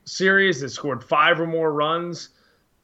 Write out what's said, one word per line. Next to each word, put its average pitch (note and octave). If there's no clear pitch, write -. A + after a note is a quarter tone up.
series. F#3+
They C#3
scored B2
five D#3
or E3
more D#3+
runs E3